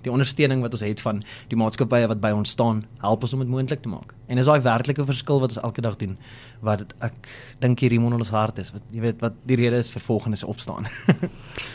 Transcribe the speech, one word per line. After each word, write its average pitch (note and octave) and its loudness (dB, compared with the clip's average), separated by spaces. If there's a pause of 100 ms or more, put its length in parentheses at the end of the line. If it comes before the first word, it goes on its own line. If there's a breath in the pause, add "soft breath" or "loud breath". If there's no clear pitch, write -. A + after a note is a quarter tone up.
Die B2 -4
ondersteuning C3+ 2
wat A#2 -2
ons A2+ -6
het G#2 -2
van G#2 -2 (260 loud breath)
die A2+ 0
maatskappye A2+ 2
wat G#2+ -2
by G#2+ 2
ons G#2+ 0
staan, A2 0 (160)
help G#2+ 2
ons A#2+ -2
om C3 -2
dit B2+ -2
moontlik C3 -2
te A#2 -8
maak. - -12 (140)
En B2 0
is B2+ 4
daai D3 6
werklike B2+ 2
verskil C#3 0
wat C3 2
ons A2+ -6
elke A#2 -4
dag A2+ -2
doen, F#2+ -6 (440 loud breath)
wat G#2+ -2
ek A#2 -4 (460 loud breath)
dink B2 4
hier B2 4
in A#2 4
ons A2+ -2
hart G#2+ 0
is, F#2+ -8
wat, G#2 -12 (100)
jy A2+ -8
weet, A2+ -2
wat A#2 -2 (120)
die B2+ 2
rede A#2+ 4
is A#2+ 0
vir - -10
volgende G#2+ 0
se - -6
opstaan. G#2+ -6 (200)
<laughs> - 2 (460 loud breath)